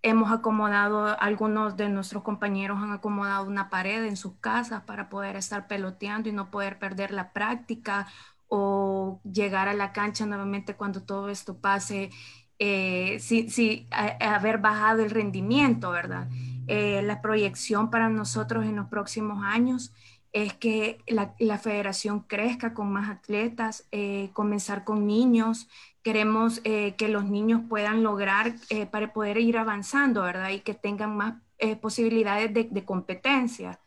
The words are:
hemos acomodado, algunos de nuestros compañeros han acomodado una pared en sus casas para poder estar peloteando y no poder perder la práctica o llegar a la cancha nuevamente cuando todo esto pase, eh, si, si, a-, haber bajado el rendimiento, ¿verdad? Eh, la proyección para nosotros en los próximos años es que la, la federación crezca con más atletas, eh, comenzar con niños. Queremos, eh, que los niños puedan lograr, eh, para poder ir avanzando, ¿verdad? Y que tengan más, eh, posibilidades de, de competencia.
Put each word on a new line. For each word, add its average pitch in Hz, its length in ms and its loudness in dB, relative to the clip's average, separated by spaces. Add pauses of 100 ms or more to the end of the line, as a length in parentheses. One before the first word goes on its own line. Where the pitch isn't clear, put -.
hemos 226 280 4
acomodado, 214 880 2
algunos 214 560 0
de 208 120 -2
nuestros 196 340 -4
compañeros 202 580 -2
han 208 120 -4
acomodado 202 520 -2
una 196 260 -4
pared 196 340 -2
en 208 120 -4
sus 185 200 -12
casas 226 480 -2
para 202 240 -10
poder 196 260 -8
estar 196 320 -8
peloteando 202 600 -6
y 214 40 -4
no 196 200 -6
poder 196 260 -4
perder 196 320 -4
la 190 220 -6
práctica 214 760 -4 (400)
o 196 800 0
llegar 196 440 0
a 202 60 0
la 202 180 -2
cancha 208 320 -2
nuevamente 196 520 -4
cuando 196 260 -6
todo 196 260 -6
esto - 320 -10
pase, 101 500 0 (500)
eh, 190 600 0
si, 226 300 2
si, 220 400 2
a-, 214 440 0
haber 214 240 2
bajado 214 460 6
el 208 60 0
rendimiento, 220 800 2
¿verdad? 180 380 -4 (400)
Eh, 208 340 0
la 208 180 -2
proyección 214 680 0
para 226 180 4
nosotros 220 560 -2
en 214 120 -2
los 202 100 -4
próximos 208 580 -4
años 240 480 2 (400)
es 208 220 -2
que 220 520 0
la, 202 320 0
la 214 200 2
federación 208 640 -2
crezca 226 540 -2
con 202 180 -2
más 202 160 0
atletas, 220 840 -4
eh, 202 400 -4
comenzar 208 520 -2
con 208 220 2
niños. 226 640 4 (340)
Queremos, 220 640 2
eh, 208 320 0
que 214 120 0
los 208 160 2
niños 214 440 2
puedan 220 340 2
lograr, 208 520 2 (160)
eh, 214 160 -2
para 214 260 -4
poder 208 260 0
ir 233 180 6
avanzando, 220 680 2
¿verdad? 185 280 -2
Y 196 100 -4
que 208 140 -4
tengan 208 420 -4
más, 214 180 -2 (240)
eh, 220 180 0
posibilidades 220 760 2
de, 226 120 2
de 196 200 -4
competencia. 196 1040 0